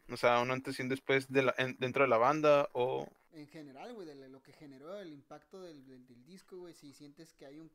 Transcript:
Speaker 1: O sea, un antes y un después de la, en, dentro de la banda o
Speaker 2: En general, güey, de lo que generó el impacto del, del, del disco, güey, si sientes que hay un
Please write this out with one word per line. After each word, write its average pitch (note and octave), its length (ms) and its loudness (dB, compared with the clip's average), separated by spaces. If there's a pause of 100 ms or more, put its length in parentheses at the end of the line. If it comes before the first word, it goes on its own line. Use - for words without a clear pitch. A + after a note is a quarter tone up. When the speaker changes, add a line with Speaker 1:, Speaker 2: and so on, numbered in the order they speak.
(100)
Speaker 1:
O B2 60 -10
sea, A#2+ 240 4
un B2+ 100 0
antes C3+ 280 -4
y C3 40 -4
un B2+ 60 -4
después C3+ 420 0
de C3+ 120 4
la, B2+ 160 4
en, B2+ 200 -2
dentro B2+ 240 0
de C3 60 4
la A#2 80 6
banda D3 560 4
o C3 340 0 (260)
Speaker 2:
En D3+ 160 -18
general, D#3 460 -16
güey, F#3+ 120 -14
de C3+ 240 -18
lo C3 120 -20
que - 120 -20
generó D3 440 -18
el F3 140 -16
impacto D3+ 480 -20
del, D3+ 260 -18
del, B2+ 200 -20
del B2 180 -20
disco, F#3+ 320 -20
güey, F3 160 -16
si C#3+ 220 -20
sientes D3 400 -20
que D#3 100 -20
hay C#3+ 140 -18
un D#3+ 160 -20